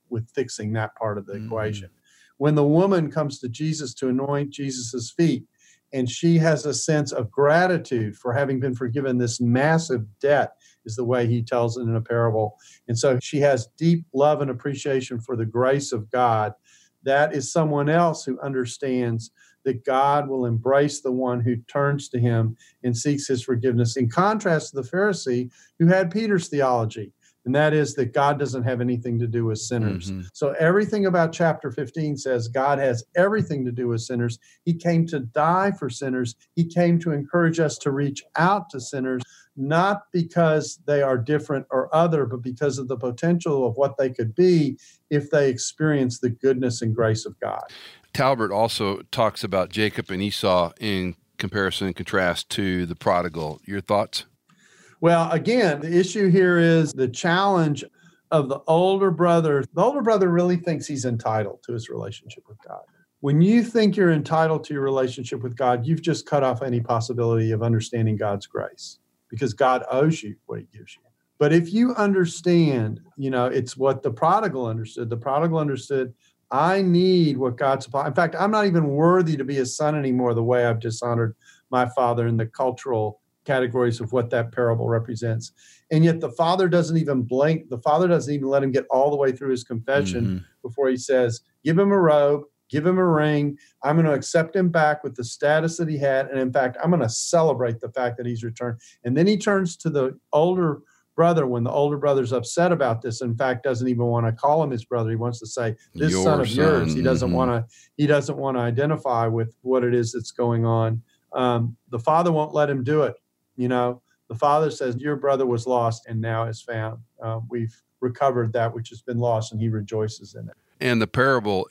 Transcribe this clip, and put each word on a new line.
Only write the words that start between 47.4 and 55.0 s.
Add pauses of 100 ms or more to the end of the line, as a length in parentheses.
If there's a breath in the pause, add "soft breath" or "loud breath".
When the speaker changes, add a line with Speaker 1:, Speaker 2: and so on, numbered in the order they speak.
Speaker 1:
God. (500 loud breath)
Speaker 2:
Talbert
also (100)
talks
about
Jacob
and
Esau
in (220)
comparison
and
contrast
to
the
prodigal.
Your
thoughts? (760 soft breath)